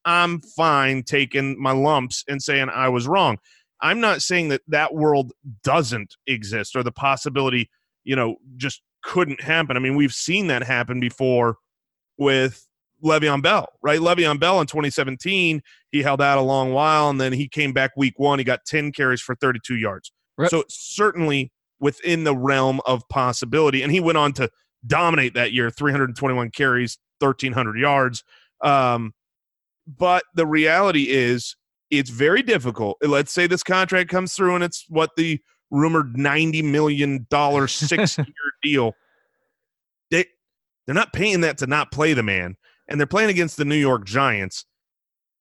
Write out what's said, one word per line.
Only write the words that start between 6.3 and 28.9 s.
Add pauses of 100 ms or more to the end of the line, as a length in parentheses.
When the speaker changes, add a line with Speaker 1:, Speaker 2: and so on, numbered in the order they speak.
Speaker 1:
or
the
possibility, (360)
you
know, (200)
just (220)
couldn't
happen.
I
mean,
we've
seen
that
happen
before (600)
with (380)
Le'Veon
Bell, (140)
right?
Le'Veon
Bell
in
twenty
seventeen, (300)
he
held
out
a
long
while,
and
then
he
came
back
week
one.
He
got
ten
carries
for
thirty-two
yards. (260)
Speaker 2:
Right.
Speaker 1:
So
certainly (300)
within
the
realm
of
possibility.
And
he
went
on
to (380)
dominate
that
year,
three
hundred
twenty-one
carries, (240)
thirteen
hundred
yards. (380)
Um, (720)